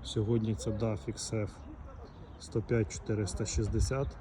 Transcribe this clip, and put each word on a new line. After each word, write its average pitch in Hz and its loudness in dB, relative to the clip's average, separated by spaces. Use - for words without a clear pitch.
Сьогодні 110 4
це - -2
дав 104 2
Х - -4
Ф 107 0
сто - 0
п'ять 113 4
чотириста - 0
шістдесят 113 2